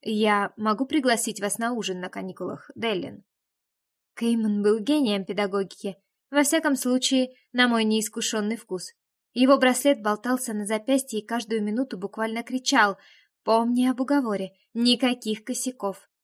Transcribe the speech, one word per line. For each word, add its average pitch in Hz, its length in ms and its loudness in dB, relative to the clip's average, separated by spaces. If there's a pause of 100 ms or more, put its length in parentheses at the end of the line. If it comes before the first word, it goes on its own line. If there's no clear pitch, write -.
я 208 520 2
могу 214 260 0
пригласить 247 560 0
вас 202 160 -4
на 233 160 -2
ужин 190 260 -4
на 180 120 -8
каникулах, 185 640 -10
Деллин?» 202 500 -4 (880)
Кейман 220 480 0
был 208 160 4
гением 208 460 0
педагогики, 202 720 -4 (340)
во 285 120 2
всяком 311 340 2
случае, 254 580 0 (180)
на 247 160 2
мой 226 160 2
неискушённый 220 720 -2
вкус. 185 360 -10 (400)
Его 262 240 6
браслет 254 460 2
болтался 226 500 -2
на 208 140 -4
запястье 220 540 -2
и 208 60 -16
каждую 226 360 -4
минуту 220 340 -4
буквально 220 460 -6
кричал: 233 560 0 (460)
«Помни 233 420 2
об 254 140 0
уговоре, 226 520 0 (220)
никаких 240 680 0
косяков». - 680 -8 (140)